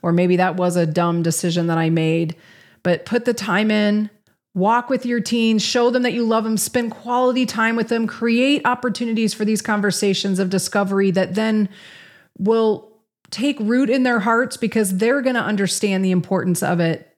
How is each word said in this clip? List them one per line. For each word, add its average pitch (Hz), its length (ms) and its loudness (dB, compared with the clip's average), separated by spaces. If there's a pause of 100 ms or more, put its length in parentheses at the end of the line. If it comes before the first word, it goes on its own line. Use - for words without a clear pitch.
Or 170 100 0
maybe 180 240 2
that 180 180 0
was 180 220 0
a 170 80 2
dumb 170 380 0
decision 170 440 -2
that 165 120 0
I 160 100 0
made." 160 460 0 (480)
But 175 220 0
put 240 200 -2
the 240 80 0
time 208 360 0
in, 208 400 0 (440)
walk 226 360 0
with 254 160 -2
your 240 140 -2
teens, 226 420 0
show 240 280 2
them 247 140 0
that 247 100 0
you 233 120 -2
love 220 180 2
them, 220 140 -2
spend 233 340 -2
quality 254 540 0
time 226 300 0
with 226 140 -2
them, 233 180 0
create 240 580 0
opportunities 233 680 -2
for 214 120 -4
these 214 160 0
conversations 196 800 -2
of 190 100 0
discovery 196 600 0
that 185 240 0
then 220 340 0 (680)
will 220 540 0 (380)
take 277 300 -2
root 240 300 2
in 254 140 2
their 240 160 2
hearts, 233 380 0
because 208 400 0
they're 240 240 2
gonna 247 180 0
understand 196 640 0
the 185 80 2
importance 180 520 0
of 175 160 0
it 165 280 -2 (100)